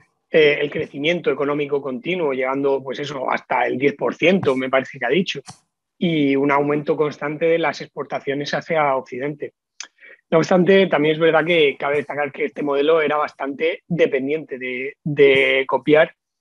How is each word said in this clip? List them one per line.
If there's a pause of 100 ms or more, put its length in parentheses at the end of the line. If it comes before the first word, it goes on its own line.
(300)
eh,
el
crecimiento
económico
continuo,
llegando,
pues
eso,
hasta
el
diez
por
ciento,
me
parece
que
ha
dicho, (560)
y
un
aumento
constante
de
las
exportaciones
hacia
Occidente. (760)
No
obstante,
también
es
verdad
que
cabe
destacar
que
este
modelo
era
bastante
dependiente
de,
de
copiar (260)